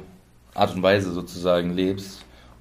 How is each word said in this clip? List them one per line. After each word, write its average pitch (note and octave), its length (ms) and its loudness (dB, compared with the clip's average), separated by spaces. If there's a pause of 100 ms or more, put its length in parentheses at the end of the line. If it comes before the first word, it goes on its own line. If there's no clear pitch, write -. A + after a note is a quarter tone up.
(540)
Art G2 200 0
und F2+ 80 -2
Weise F#2+ 300 4
sozusagen F2 640 -2
lebst F#2+ 500 -4 (360)